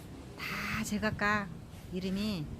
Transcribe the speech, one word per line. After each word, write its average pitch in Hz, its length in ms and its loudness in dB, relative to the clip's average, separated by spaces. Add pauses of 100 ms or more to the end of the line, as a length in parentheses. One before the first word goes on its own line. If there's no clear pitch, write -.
(380)
다 208 460 0
제각각 208 640 4 (440)
이름이 185 540 0 (140)